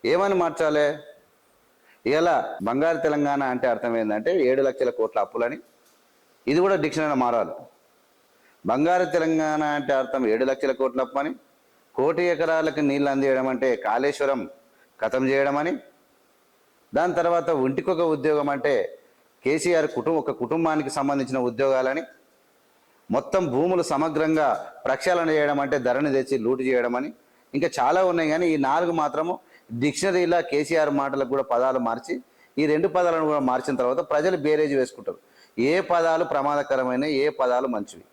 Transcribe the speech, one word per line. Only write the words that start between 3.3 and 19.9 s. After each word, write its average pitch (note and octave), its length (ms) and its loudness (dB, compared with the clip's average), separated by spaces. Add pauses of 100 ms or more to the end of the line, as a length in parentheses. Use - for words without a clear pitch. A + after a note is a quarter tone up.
అంటే B2+ 240 -2
అర్థం A#2 300 0
ఏంటంటే A2+ 500 0
ఏడు C3 140 2
లక్షల C3 280 0
కోట్ల A2 300 -2
అప్పులని, A#2 380 -2 (920)
ఇది D3 120 2
కూడా F#3+ 160 4
డిక్షనరీలో D3+ 400 -2
మారాలి. A#2+ 360 0 (1120)
బంగారు E3 400 2
తెలంగాణ D#3+ 580 0
అంటే D3 300 -2
అర్థం C3 340 0
ఏడు A2+ 180 2
లక్షల C3+ 260 0
కోట్ల B2+ 300 -2
అప్పు C3 180 -4
అని, D#3 160 -4 (600)
కోటి D#3 280 0
ఎకరాలకు D#3+ 560 0
నీళ్లు C#3+ 300 2
అందించడం C3+ 380 2
అంటే B2+ 280 0
కాళేశ్వరం B2+ 760 -2 (520)
ఖతం C3 280 0
చేయడం C#3 280 2
అని, E3+ 200 -2 (1160)
దాని E3+ 180 0
తర్వాత E3+ 360 0
ఒంటికొక C#3 500 0
ఉద్యోగం D3+ 500 0
అంటే C3 500 -2 (460)
కేసీఆర్ D#3 420 2
కుటుంబ-, D#3 300 -2